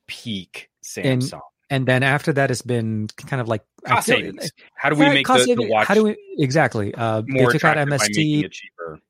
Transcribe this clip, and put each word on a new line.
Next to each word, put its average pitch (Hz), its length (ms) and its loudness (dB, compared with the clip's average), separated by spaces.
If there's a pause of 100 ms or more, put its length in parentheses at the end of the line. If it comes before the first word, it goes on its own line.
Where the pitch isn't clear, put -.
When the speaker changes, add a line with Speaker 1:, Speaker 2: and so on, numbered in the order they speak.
Speaker 1:
peak - 640 -12 (260)
Speaker 2:
And 127 260 0
Speaker 1:
Samsung. 80 180 -8 (300)
Speaker 2:
and 135 160 -2
then 127 160 2
after 139 320 0
that, 139 160 0
it's 120 120 -4
been 110 540 -4
kind 143 240 -8
of 110 80 -6
like, 110 160 -4 (200)
I - 100 0
Speaker 1:
Cost 220 120 0
Speaker 2:
feel 220 120 2
Speaker 1:
savings. 98 240 -8
Speaker 2:
like, - 80 -6 (260)
Speaker 1:
How 139 140 0
do 151 60 0
we 269 100 6
Speaker 2:
yeah, 285 80 4
Speaker 1:
make 135 120 2
Speaker 2:
cost 254 200 4
Speaker 1:
the, 247 80 2
the 233 80 0
Speaker 2:
saving-, - 80 -4
Speaker 1:
watch 107 180 4
Speaker 2:
how 202 60 2
do 220 100 6
we, 208 120 0 (200)
exactly. 127 580 0
Uh, 110 280 -2
they 113 40 -8
Speaker 1:
more 127 240 4
Speaker 2:
took 151 140 0
out 156 140 2
Speaker 1:
attractive 143 100 0
by 143 60 0
Speaker 2:
M 135 80 0
S 104 60 0
T. 104 100 -2
Speaker 1:
making 151 260 2
it - 80 -8
cheaper? - 580 -16